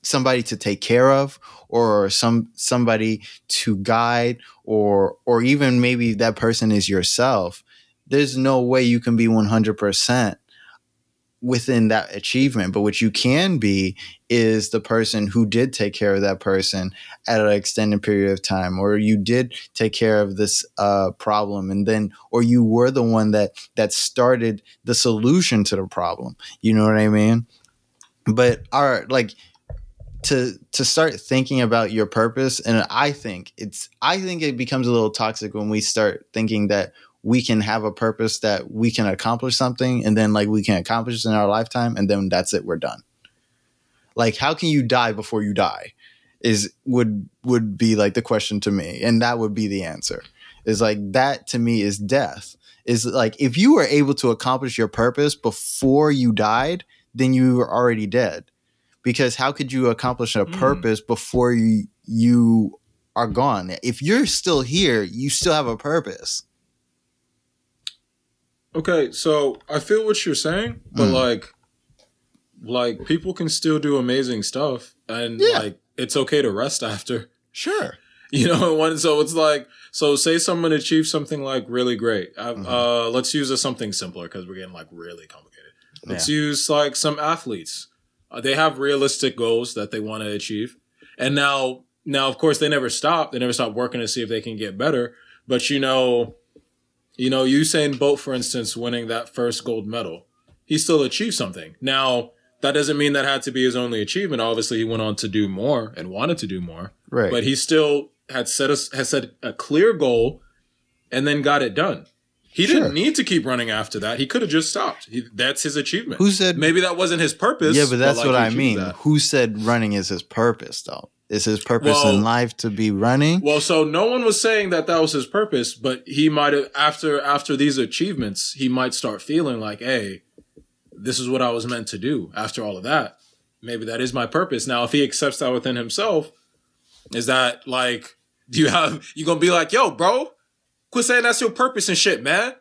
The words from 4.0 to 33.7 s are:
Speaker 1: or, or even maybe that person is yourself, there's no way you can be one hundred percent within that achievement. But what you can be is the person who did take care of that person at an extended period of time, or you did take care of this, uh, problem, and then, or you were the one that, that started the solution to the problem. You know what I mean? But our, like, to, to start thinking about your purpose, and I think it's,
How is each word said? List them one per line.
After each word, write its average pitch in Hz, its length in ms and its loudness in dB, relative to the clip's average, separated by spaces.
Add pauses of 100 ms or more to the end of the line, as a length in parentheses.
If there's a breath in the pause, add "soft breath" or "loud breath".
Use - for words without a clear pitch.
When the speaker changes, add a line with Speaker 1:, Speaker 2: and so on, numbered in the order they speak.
Speaker 1:
or, 104 640 2
or 117 160 4
even 131 400 4
maybe 120 320 2
that 113 240 0
person 113 340 2
is 101 160 2
yourself, 98 760 0 (440 soft breath)
there's 135 300 0
no 131 240 2
way 127 200 2
you 120 200 4
can 117 160 2
be 113 100 4
one 110 180 4
hundred 107 320 2
percent 107 600 0 (1040 soft breath)
within 120 460 2
that 110 280 0
achievement. 113 580 0
But 104 80 0
what 104 200 0
you 110 100 2
can 156 480 0
be 98 360 0 (340 loud breath)
is 110 400 2
the 110 120 -2
person 113 460 0
who 110 180 2
did 117 260 0
take 104 220 -4
care 101 220 0
of 98 60 0
that 98 180 0
person 95 520 -2 (360 loud breath)
at 113 120 2
an 107 120 4
extended 104 520 0
period 98 280 2
of 95 100 -2
time, 92 360 -2
or 101 200 2
you 107 200 2
did 117 360 0 (200 loud breath)
take 110 200 -2
care 107 280 2
of 98 160 -2
this, 104 280 -2 (120)
uh, 98 340 2
problem, 101 600 -4
and 101 160 0
then, 107 240 0 (200 loud breath)
or 120 100 2
you 120 220 6
were 117 280 4
the 131 120 2
one 110 280 4
that, 104 200 2 (240 loud breath)
that 107 180 0
started 120 680 0 (220 soft breath)
the 117 120 0
solution 120 720 2
to 101 120 -2
the 95 100 -4
problem. 85 480 -6 (260 loud breath)
You 110 120 4
know 107 120 6
what 107 120 4
I 107 100 4
mean? 110 380 4 (800 soft breath)
But 120 460 2
our, 131 380 2
like, 123 240 0 (880 soft breath)
to, 127 280 0 (220)
to 139 100 -2
start 160 300 2
thinking 131 480 0
about 113 320 2
your 110 120 2
purpose, 117 540 0
and 113 300 2
I 143 240 0
think 98 420 -12
it's, - 340 -12 (120)